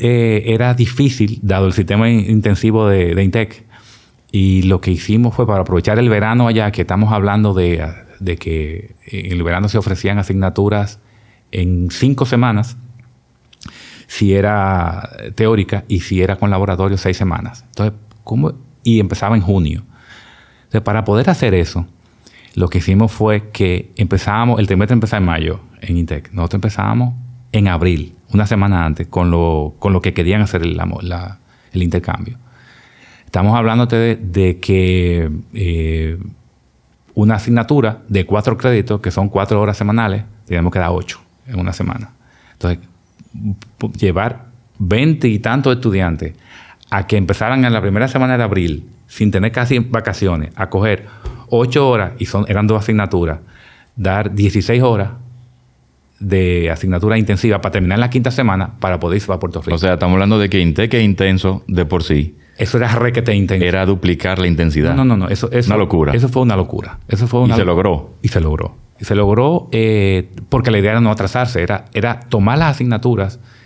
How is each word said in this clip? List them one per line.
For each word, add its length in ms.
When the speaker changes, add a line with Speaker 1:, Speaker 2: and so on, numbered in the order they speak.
Speaker 1:
eh, 460
era 280
difícil 680
dado 240
el 60
sistema 360
in-, 220
intensivo 560
de, 300
de 80
intec. 400
Y 320
lo 180
que 120
hicimos 420
fue 100
para 180
aprovechar 360
el 100
verano 380
allá, 240
que 120
estamos 300
hablando 400
de, 320
de 160
que 580
en 260
el 100
verano 260
se 80
ofrecían 420
asignaturas 840
en 400
cinco 360
semanas, 500
si 280
era 760
teórica 540
y 120
si 220
era 140
con 140
laboratorio, 460
seis 200
semanas. 540
Entonces, 280
¿cómo? 300
Y 160
empezaba 340
en 80
junio. 400
Entonces, 180
para 220
poder 240
hacer 260
eso, 340
lo 140
que 100
hicimos 340
fue 380
que 460
empezábamos, 640
el 80
trimestre 280
empezaba 240
en 60
mayo 360
en 160
Intec. 360
Nosotros 260
empezábamos 560
en 160
abril, 460
una 140
semana 380
antes, 220
con 240
lo, 480
con 140
lo 80
que 120
querían 300
hacer 200
el, 140
la 100
mo-, 140
la, 380
el 100
intercambio. 540
Estamos 320
hablándote 400
de, 200
de 420
que, 720
eh, 640
una 220
asignatura 720
de 180
cuatro 300
créditos, 440
que 100
son 180
cuatro 320
horas 160
semanales, 480
teníamos 260
que 60
dar 120
ocho 300
en 120
una 140
semana. 380
Entonces, 280
pu-, 180
llevar 500
veinte 500
y 100
tantos 380
estudiantes 580
a 160
que 100
empezaran 480
en 80
la 80
primera 280
semana 280
de 60
abril, 460
sin 240
tener 220
casi 260
vacaciones, 760
a 120
coger 380
ocho 380
horas, 300
y 80
son, 220
eran 180
dos 160
asignaturas, 560
dar 380
dieciséis 480
horas 280
de 520
asignatura 480
intensiva 420
para 120
terminar 260
la 120
quinta 200
semana 480
para 220
poder 160
irse 160
a 60
Puerto 240
Rico. 120
Speaker 2:
O 40
sea, 160
estamos 200
hablando 240
de 120
que 100
Intec 340
es 80
intenso 640
de 200
por 160
sí. 340
Speaker 1:
Eso 180
era 180
requete 400
intenso. 300
Speaker 2:
Era 220
duplicar 520
la 80
intensidad. 480
Speaker 1:
No, 100
no, 120
no, 80
no. 60
Eso, 200
eso, 200
Speaker 2:
Una 80
locura. 360
Speaker 1:
eso 140
fue 140
una 140
locura. 420
Eso 180
fue 140
Speaker 2:
Y 40
Speaker 1:
una 120
Speaker 2:
se 80
Speaker 1:
lo- 80
Speaker 2:
logró. 380
Speaker 1:
Y 80
se 120
logró. 340
Y 60
se 80
logró, 580
eh, 560
porque 200
la 80
idea 120
era 100
no 100
atrasarse, 520
era, 320
era 260
tomar 380
las 140
asignaturas 680